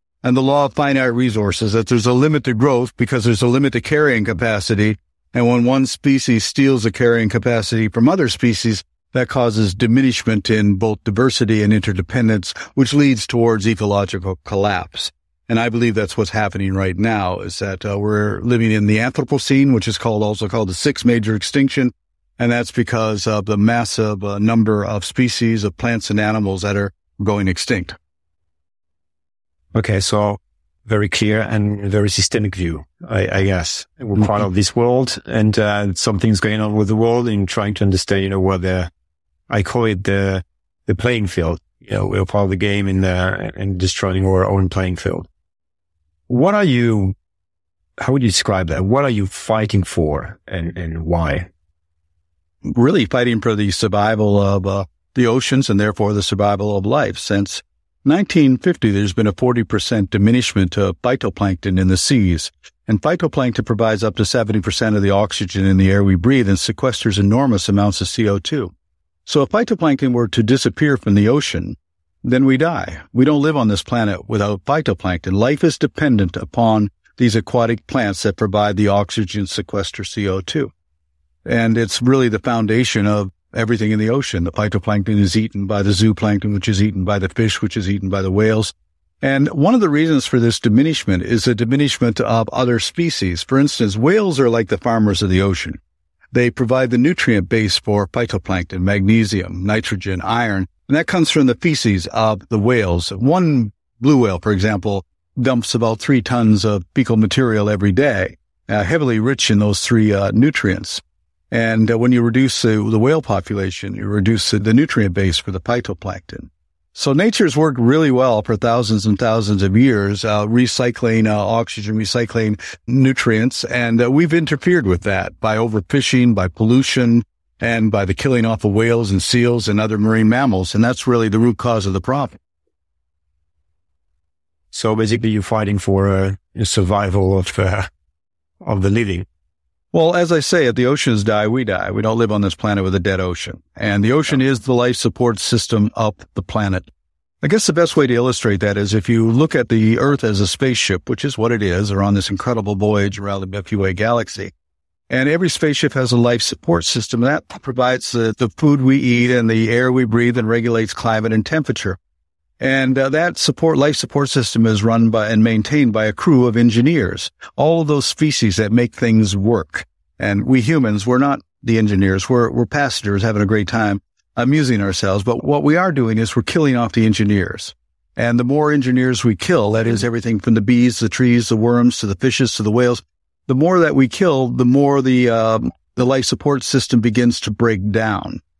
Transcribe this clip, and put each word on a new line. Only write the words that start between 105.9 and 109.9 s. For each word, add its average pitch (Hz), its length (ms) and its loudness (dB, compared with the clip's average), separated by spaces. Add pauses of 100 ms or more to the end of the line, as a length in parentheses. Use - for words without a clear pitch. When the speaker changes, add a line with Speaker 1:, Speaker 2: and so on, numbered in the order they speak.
Speaker 1:
three 131 220 2
tons 110 440 2
of 104 200 0 (100)
fecal 120 200 0
material 110 540 2
every 101 240 2
day, 107 440 0 (300)
uh, 107 160 -2
heavily 123 360 0
rich 127 300 -2
in 104 100 4
those 104 220 0
three, 107 320 2